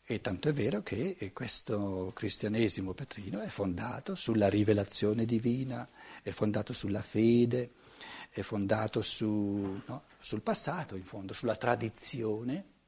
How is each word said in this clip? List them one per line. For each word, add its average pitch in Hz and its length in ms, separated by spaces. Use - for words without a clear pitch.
E 110 200
tanto 101 280
è 151 40
vero 143 280
che, 180 380
eh, 95 140
questo 98 800
cristianesimo 104 800
petrino 139 480
è 330 80
fondato 95 640
sulla 107 340
rivelazione 104 760
divina, 120 640
è 101 80
fondato 104 420
sulla 101 300
fede, 120 720
è 107 100
fondato 107 640
su, 101 840
no, 131 180
sul - 240
passato, 147 540
in 92 80
fondo, 98 300
sulla 110 220
tradizione. 117 1200